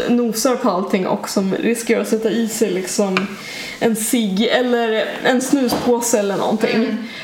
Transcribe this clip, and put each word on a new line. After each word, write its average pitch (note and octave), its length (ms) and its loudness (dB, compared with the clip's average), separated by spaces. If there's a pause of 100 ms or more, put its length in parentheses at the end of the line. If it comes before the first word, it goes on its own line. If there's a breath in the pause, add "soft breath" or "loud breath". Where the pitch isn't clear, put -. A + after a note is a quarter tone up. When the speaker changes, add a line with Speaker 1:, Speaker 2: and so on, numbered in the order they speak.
Speaker 1:
eh, - 60 2
nosar A#3+ 440 2
på B3 140 0
allting F#3 380 0
och - 220 -2
som F#3+ 260 0
riskerar A#3 460 0
att G3+ 60 -2
sätta A3 240 0
i A3+ 160 0
sig, G#3 240 0
liksom, F#3+ 560 -2 (520 loud breath)
en A3+ 160 2
cigg G#3+ 460 0
eller A#3 640 2 (180)
en B3 180 2
snuspåse B3 760 2
eller G3 180 0
någonting. - 380 0
Speaker 2:
Mm. A3+ 200 0 (280 loud breath)